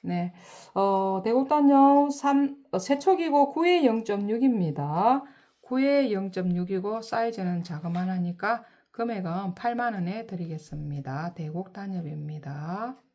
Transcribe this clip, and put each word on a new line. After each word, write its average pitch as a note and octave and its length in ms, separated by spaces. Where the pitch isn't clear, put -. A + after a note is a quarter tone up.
네, F3 320
어, F#3+ 500
대곡단엽 C#4 880
삼, C#4 460
어, F#3+ 80
세 C#4+ 200
촉이고 D4 520
구에 E4+ 340
영점육입니다. G#3+ 1400
구에 C4+ 500
영점육이고 F#3+ 920
사이즈는 A3 640
자그만하니까 F3+ 1000
금액은 F#3+ 640
팔만 A#3+ 380
원에 G3 340
드리겠습니다. D3+ 1040
대곡단엽입니다. D#3+ 1600